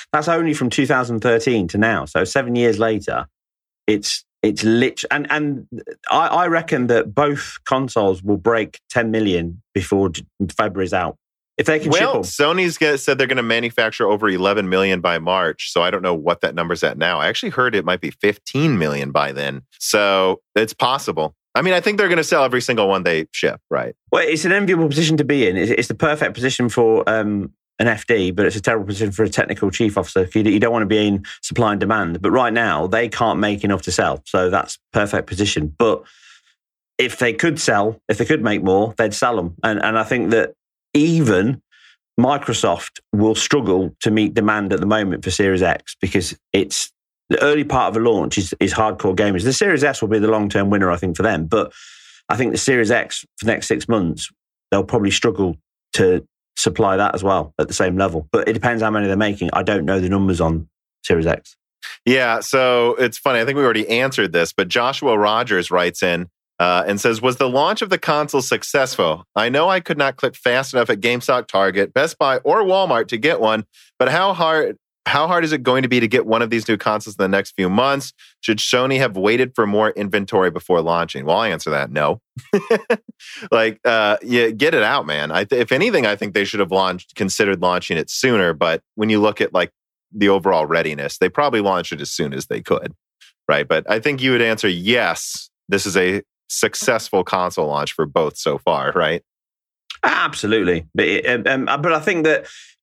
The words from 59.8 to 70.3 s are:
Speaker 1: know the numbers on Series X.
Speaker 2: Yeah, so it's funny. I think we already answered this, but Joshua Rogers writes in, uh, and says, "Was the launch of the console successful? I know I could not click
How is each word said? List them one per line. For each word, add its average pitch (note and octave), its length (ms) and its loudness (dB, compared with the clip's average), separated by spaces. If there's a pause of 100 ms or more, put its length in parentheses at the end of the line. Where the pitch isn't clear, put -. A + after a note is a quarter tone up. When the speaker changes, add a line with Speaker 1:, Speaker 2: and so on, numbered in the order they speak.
Speaker 1:
know F#2+ 140 2
the F#2 100 0
numbers G2 300 2
on D#2+ 280 0 (340)
Series E2 240 0
X. - 300 -4 (480)
Speaker 2:
Yeah, B2 360 2
so B2 560 2
it's B2 200 0
funny. B2 240 0
I A2+ 60 0
think C#3 100 -2
we C#3+ 80 2
already A2 240 2
answered A#2 440 0
this, E2+ 200 0
but F#2 160 -2
Joshua B2 480 0
Rogers G#2 540 0
writes F2+ 320 0
in, F2 260 -2 (320)
uh, F2+ 260 2
and G2+ 140 -2
says, A2+ 220 0
"Was B2+ 160 0
the C3+ 100 0
launch D3+ 320 0
of G#3+ 80 -4
the F3+ 100 -2
console D3 440 -2
successful? G#2+ 800 -2 (100)
I A2 140 0
know D3+ 220 2
I F#3+ 100 0
could E3 180 -6
not C#3 180 0
click B2 200 -4